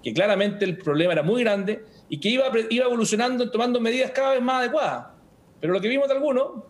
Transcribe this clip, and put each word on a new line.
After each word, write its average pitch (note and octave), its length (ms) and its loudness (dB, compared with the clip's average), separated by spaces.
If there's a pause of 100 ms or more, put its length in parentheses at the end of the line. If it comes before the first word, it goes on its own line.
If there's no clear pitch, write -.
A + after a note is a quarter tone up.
que A#2+ 80 -6
claramente G3+ 520 0
el F#3 120 -2
problema D#3+ 360 0
era D#3 120 0
muy A#3 180 0
grande G#3 420 -2 (240)
y D#3+ 100 -8
que F3+ 100 -2
iba B3+ 180 2
apre-, A3 240 0
iba B3 160 2
evolucionando, A#3+ 640 0
tomando A#3+ 300 0
medidas B3 320 0
cada C4+ 220 2
vez B3+ 80 0
más B3+ 180 0
adecuadas. A#3 480 -2 (520)
Pero D#3+ 120 -2
lo F#3+ 80 0
que G3 80 -2
vimos C#4 180 0
de C4+ 80 2
algunos C4+ 560 0